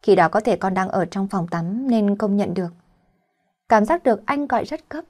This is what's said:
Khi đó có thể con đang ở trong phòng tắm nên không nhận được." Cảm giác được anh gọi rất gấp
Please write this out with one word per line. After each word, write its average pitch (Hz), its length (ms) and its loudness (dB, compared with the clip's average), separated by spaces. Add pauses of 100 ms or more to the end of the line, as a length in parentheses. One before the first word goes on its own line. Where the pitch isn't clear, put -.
Khi 196 140 6
đó 170 120 4
có 202 120 0
thể 220 160 0
con 190 180 -2
đang 190 140 -2
ở 185 160 0
trong 196 240 -4
phòng 170 200 -4
tắm 190 400 -4
nên 208 300 2
không 202 180 0
nhận 190 180 -2
được." 175 180 -6 (960)
Cảm 214 160 4
giác 339 180 0
được 214 240 0
anh 285 200 -2
gọi 233 180 -2
rất - 160 -10 (100)
gấp 311 200 -10